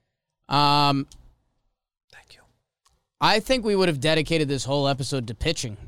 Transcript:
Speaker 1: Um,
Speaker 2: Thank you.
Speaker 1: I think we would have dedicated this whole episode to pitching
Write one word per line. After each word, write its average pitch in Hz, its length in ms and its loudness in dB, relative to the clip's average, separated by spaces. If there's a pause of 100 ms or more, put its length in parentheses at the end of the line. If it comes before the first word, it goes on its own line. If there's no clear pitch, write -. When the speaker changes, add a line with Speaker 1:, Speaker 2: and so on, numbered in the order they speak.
(500)
Speaker 1:
Um, 143 580 2 (1040)
Speaker 2:
Thank - 240 -20
you. - 60 -20 (800)
Speaker 1:
I 185 180 4
think 254 240 -2
we 208 120 0
would 185 120 4
have 151 140 0
dedicated 156 460 0
this 135 180 -4
whole 139 220 0
episode 131 400 -4
to 113 80 -10
pitching 131 420 -4 (100)